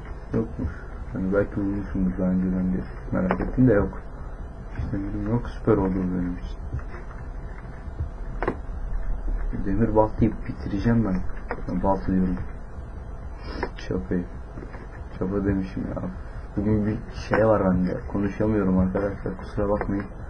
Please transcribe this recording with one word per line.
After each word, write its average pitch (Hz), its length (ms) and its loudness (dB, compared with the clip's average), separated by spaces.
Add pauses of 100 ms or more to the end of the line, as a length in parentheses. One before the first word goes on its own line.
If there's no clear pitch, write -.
(340)
Yokmuş. 113 360 0 (420)
Hani 92 220 0
belki 104 220 2
bulmuşumdur 98 640 0
daha 92 100 4
önceden 92 440 2
diye 92 100 0 (300)
merak 92 280 2
ettim 127 280 6
de 113 40 8
yok. 101 280 4 (760)
Hiç - 160 -2
demirim 104 380 -2
yok, 120 180 0
süper - 280 4
oldu 92 180 2
benim 90 420 0
için. - 220 -6 (3000)
Demir 107 320 4
baltayı 107 360 6 (160)
bitireceğim 113 560 2
ben. 92 120 2 (520)
Ben 92 140 0
balta 95 240 2
diyorum. 92 300 4 (1400)
Çapayı. 92 480 -2 (960)
Çapa 98 260 0
demişim 95 380 0
ya. - 200 -4 (540)
Bugün 104 300 4
bir 107 120 0 (160)
şey - 320 2
var 101 180 6
bende. 90 360 2 (120)
Konuşamıyorum 101 640 2
arkadaşlar, 98 580 0
kusura - 320 -2
bakmayın. 101 360 0 (260)